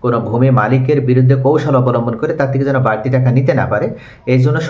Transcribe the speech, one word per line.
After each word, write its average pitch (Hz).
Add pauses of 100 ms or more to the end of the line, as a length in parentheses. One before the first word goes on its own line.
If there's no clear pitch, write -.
কোনো 120 (120)
ভূমি 120 (100)
মালিকের 131 (100)
বিরুদ্ধে 131
কৌশল 135
অবলম্বন 120
করে 151
তার 139
থেকে 135
যেন 135 (100)
বাড়তি 107
টাকা 127
নিতে 131
না 92
পারে, 104 (460)
এই 127
জন্য 151 (120)